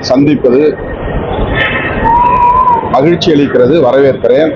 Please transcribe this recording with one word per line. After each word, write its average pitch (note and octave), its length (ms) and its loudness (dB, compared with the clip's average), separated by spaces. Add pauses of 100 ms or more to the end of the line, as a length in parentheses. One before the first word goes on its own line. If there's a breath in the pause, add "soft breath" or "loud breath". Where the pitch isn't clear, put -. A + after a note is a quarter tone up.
(100)
சந்திப்பது C3+ 520 2 (2250)
மகிழ்ச்சி D#3+ 400 2
அளிக்கிறது, C3 400 2 (120)
வரவேற்கிறேன். C3+ 680 2